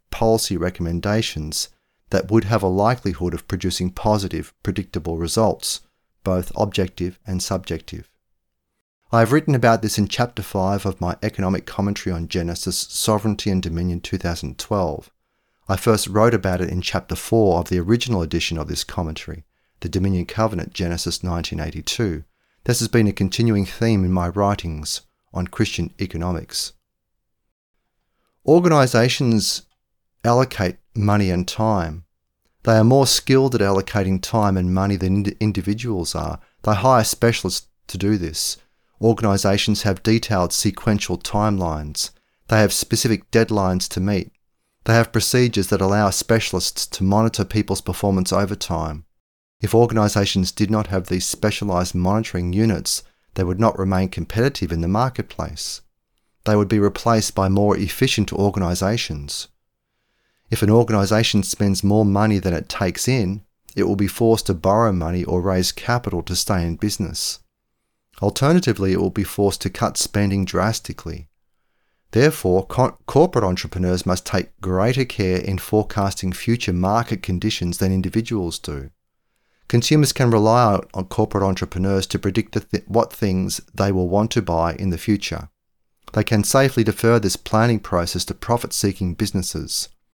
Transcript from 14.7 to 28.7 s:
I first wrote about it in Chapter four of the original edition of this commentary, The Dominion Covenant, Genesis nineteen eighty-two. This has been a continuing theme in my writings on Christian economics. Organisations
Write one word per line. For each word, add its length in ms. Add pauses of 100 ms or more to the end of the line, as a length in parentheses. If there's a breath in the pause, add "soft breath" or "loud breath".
I 80
first 320
wrote 260
about 280
it 80
in 120
Chapter 340
four 440
of 100
the 100
original 440
edition 340
of 100
this 160
commentary, 600 (360)
The 80
Dominion 360
Covenant, 480
Genesis 500
nineteen 360
eighty-two. 640 (420)
This 140
has 100
been 180
a 60
continuing 520
theme 380
in 80
my 160
writings 720 (320)
on 140
Christian 520
economics. 720 (1800)
Organisations 1120 (600)